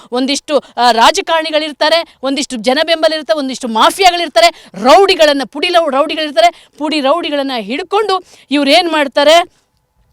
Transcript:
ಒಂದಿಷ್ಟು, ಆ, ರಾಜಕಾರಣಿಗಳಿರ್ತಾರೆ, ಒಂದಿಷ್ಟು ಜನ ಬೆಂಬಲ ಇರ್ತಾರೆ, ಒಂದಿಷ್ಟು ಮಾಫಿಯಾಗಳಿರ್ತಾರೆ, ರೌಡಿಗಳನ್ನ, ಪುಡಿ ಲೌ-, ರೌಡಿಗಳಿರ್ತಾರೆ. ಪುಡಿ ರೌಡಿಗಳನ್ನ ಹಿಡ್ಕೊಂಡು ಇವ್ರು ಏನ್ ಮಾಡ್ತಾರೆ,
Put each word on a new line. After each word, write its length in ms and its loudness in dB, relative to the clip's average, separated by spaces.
ಒಂದಿಷ್ಟು, 460 -4
ಆ, 140 2
ರಾಜಕಾರಣಿಗಳಿರ್ತಾರೆ, 1300 0
ಒಂದಿಷ್ಟು 340 -6
ಜನ 300 -2
ಬೆಂಬಲ 260 0
ಇರ್ತಾರೆ, 260 -4
ಒಂದಿಷ್ಟು 300 -8
ಮಾಫಿಯಾಗಳಿರ್ತಾರೆ, 1080 0
ರೌಡಿಗಳನ್ನ, 720 4
ಪುಡಿ 240 -6
ಲೌ-, 240 0
ರೌಡಿಗಳಿರ್ತಾರೆ. 760 -2
ಪುಡಿ 220 -4
ರೌಡಿಗಳನ್ನ 580 -2
ಹಿಡ್ಕೊಂಡು 640 -4
ಇವ್ರು 200 0
ಏನ್ 220 2
ಮಾಡ್ತಾರೆ, 600 2